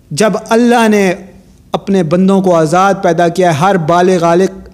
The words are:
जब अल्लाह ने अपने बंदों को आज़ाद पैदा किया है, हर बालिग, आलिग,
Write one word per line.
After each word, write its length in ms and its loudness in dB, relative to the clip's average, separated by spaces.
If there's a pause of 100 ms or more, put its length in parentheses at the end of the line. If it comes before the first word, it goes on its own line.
(120)
जब 240 -2
अल्लाह 520 0
ने 220 2 (640)
अपने 280 -2
बंदों 400 0
को 80 0
आज़ाद 460 2
पैदा 320 0
किया 220 0
है, 80 -2
हर 200 0
बालिग, 440 0
आलिग, 260 2 (260)